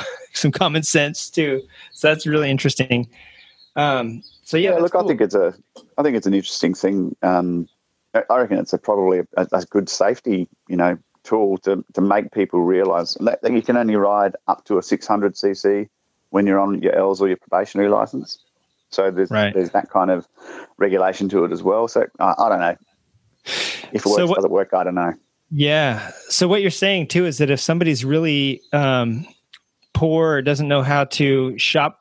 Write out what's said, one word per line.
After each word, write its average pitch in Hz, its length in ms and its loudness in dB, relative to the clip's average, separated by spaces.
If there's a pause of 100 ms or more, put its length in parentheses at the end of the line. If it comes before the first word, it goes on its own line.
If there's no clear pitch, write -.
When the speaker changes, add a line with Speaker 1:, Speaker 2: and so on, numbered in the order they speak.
(160)
Speaker 1:
<laughs> - 180 -18
some - 180 0
common 156 320 0
sense 147 460 -2
too. 139 320 -2 (320)
So - 160 2
that's 156 180 0
really 151 240 2
interesting. 131 560 0 (680)
Um, 127 460 -2 (200)
so - 120 -4
yeah, 180 140 2
Speaker 2:
Yeah, - 20 2
Speaker 1:
that's 170 120 2
Speaker 2:
look, 175 120 0
I 185 40 2
Speaker 1:
cool. 180 100 0
Speaker 2:
think 120 120 0
it's 107 140 0
a, 90 180 2 (440)
I 147 60 2
think 143 120 2
it's 107 100 -2
an - 80 2
interesting 95 400 0
thing. 95 480 -2
Um, 90 460 0 (460)
I, 113 160 0
I 120 100 2
reckon 101 200 0
it's 85 120 -6
a, 92 60 0
probably 92 420 2
a, - 320 -2
a 92 140 0
good 98 240 -2
safety, 98 580 0 (220)
you 92 80 -4
know, 87 200 2 (260)
tool 104 360 0
to, 95 240 -2 (100)
to 95 80 0
make 101 300 2
people 92 300 0
realise 90 580 0
that, 113 220 -2
that 123 100 0
you 117 100 2
can 123 140 0
only 110 220 2
ride 101 380 2 (120)
up - 180 -2
to 101 120 0
a 92 40 0
six - 240 -4
hundred 101 300 0
C 98 180 -2
C 101 360 -2 (400)
when 101 180 2
you're 98 120 4
on 98 220 0
your 90 140 0
L's 95 260 0
or 98 60 2
your 92 100 0
probationary 98 520 -2
licence. 110 500 -2 (500)
So 95 220 0
there's, 90 180 0
Speaker 1:
Right. 104 240 0
Speaker 2:
there's 92 180 0
that - 180 -2
kind 92 220 2
of 87 160 -2 (500)
regulation 95 520 0
to 92 140 2
it 85 80 -2
as 85 100 -8
well. 110 280 0
So 117 180 0 (120)
I, 92 180 2
I 110 120 2
don't 92 120 0
know. 85 160 -2 (680)
If - 500 -10
it 107 100 -4
Speaker 1:
So 98 80 0
Speaker 2:
works, 170 180 2
Speaker 1:
what 190 60 0
Speaker 2:
does 98 100 2
it - 60 0
work? 95 220 0
I 92 120 0
don't 90 100 -4
know. 87 180 -2 (380)
Speaker 1:
Yeah. 147 580 0 (200)
So - 180 2
what 202 140 2
you're 190 100 0
saying 190 360 -2
too 180 180 0
is 151 140 -4
that 147 100 2
if 139 100 0
somebody's 160 460 0
really, 143 560 0 (100)
um, 131 560 0 (640)
poor 160 400 2
or 139 100 0
doesn't 143 240 0
know 143 160 2
how 143 200 2
to 135 540 0
shop 151 440 0